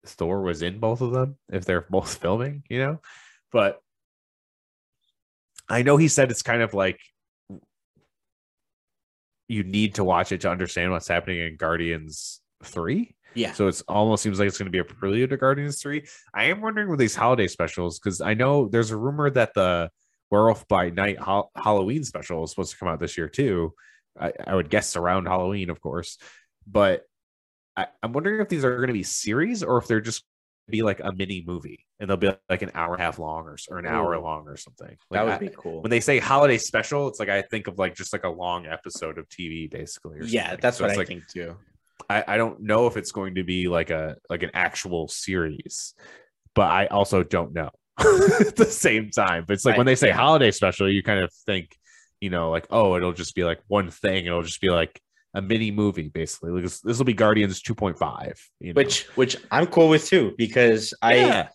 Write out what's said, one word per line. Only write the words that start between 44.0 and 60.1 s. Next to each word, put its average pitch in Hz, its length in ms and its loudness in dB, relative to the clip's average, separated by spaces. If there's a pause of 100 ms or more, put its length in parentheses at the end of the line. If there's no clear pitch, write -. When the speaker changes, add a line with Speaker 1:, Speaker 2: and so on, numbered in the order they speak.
Speaker 1:
like, 87 140 -4
an 85 100 -6
actual 87 540 -4
series, - 840 -6 (600)
but 95 160 6
I 95 160 4
also 101 360 2
don't 85 300 -2
know 80 180 -6 (120)
<laughs> - 140 -20
at - 580 6
the 220 140 8
same 110 420 0
time. 90 360 0
But 101 80 2
it's - 100 -4
like 120 100 6
Speaker 2:
I - 20 4
Speaker 1:
when 123 100 4
they 131 80 6
say 127 120 4
Speaker 2:
yeah. 87 100 4
Speaker 1:
holiday 131 340 6
special, 98 380 2
you 98 140 2
kind 104 160 2
of 90 120 -2 (140)
think, 95 320 -4 (440)
you 98 80 -4
know, 85 200 -2
like, 82 200 -2
oh, 101 260 4
it'll 90 180 0
just 85 220 -8
be, 90 80 0
like, 85 240 -2
one 98 240 0
thing. 95 340 -2
It'll 87 160 -2
just 80 200 -8
be, 95 80 4
like, 85 300 0 (340)
a 98 80 -4
mini 110 300 0
movie, 98 380 0
basically. 82 420 -8
Like, 87 120 -4
this, - 180 -8
this 117 160 -2
will 131 80 2
be 123 80 2
Guardians 107 480 4
two - 140 -4
point 92 220 -2
five, - 400 -6 (220)
you 85 140 -10
know? - 40 4
Speaker 2:
Which, - 260 2 (120)
which 127 220 2 (120)
I'm 143 180 2
cool 165 200 8
with 156 180 6
too, 135 320 4